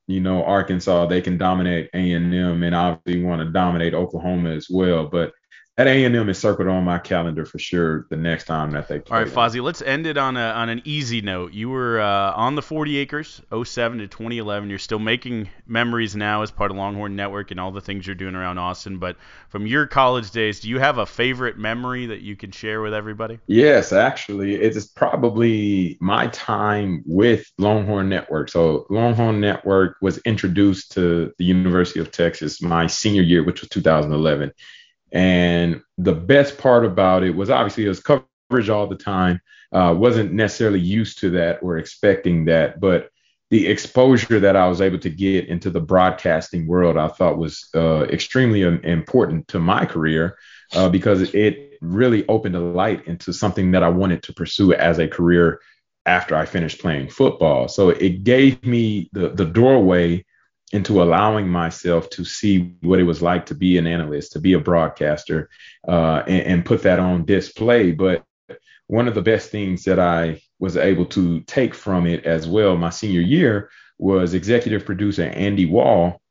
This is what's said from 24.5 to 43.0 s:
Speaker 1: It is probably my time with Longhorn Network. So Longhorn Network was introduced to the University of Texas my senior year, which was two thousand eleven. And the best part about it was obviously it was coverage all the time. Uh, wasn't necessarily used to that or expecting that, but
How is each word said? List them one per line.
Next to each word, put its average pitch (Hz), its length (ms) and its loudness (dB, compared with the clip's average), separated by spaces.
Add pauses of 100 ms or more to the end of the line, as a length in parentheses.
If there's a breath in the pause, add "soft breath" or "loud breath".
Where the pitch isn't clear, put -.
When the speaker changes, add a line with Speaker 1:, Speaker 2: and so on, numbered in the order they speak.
Speaker 1:
It 110 200 0
is 104 100 -8
probably 107 1120 0
my 107 280 0
time 104 800 -4
with 107 500 2
Longhorn 101 540 0
Network. 78 400 -4
So 82 400 0
Longhorn 113 500 0
Network 95 600 2
was 95 160 0
introduced 101 720 0
to 85 460 0
the 90 80 -2
University 90 540 2
of 82 100 -8
Texas 82 500 -4
my 85 260 0
senior 101 360 0
year, 85 220 4
which 85 180 -4
was - 80 -18
two 98 100 -4
thousand 78 320 2
eleven. 73 400 -2 (600 loud breath)
And 87 720 2 (160)
the 87 140 0
best 131 440 2
part 120 280 4
about 92 400 2
it 87 100 0
was 98 160 -2
obviously 113 340 0
it 101 40 0
was 92 100 -4
coverage 123 720 -2
all 104 180 0
the 92 80 -6
time. 90 460 0 (320 soft breath)
Uh, 90 260 4
wasn't 113 340 2
necessarily 104 460 0
used 101 400 -2
to 95 120 0
that 85 340 -2
or 87 140 -4
expecting - 680 0
that, 80 340 2
but 92 320 0 (400)